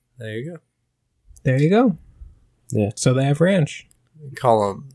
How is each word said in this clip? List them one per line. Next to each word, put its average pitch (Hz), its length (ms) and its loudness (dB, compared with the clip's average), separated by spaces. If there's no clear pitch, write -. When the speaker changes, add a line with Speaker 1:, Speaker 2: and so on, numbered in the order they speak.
Speaker 1:
There 110 180 -10
you 143 160 -8
go. 160 60 -16
Speaker 2:
There 131 160 2
you 156 100 4
go. 220 260 4
Speaker 3:
Yeah. 107 240 0
Speaker 2:
So 127 180 2
they 131 100 0
have 143 160 0
ranch. 175 460 0
Speaker 1:
Call 110 380 2
him, 139 220 -16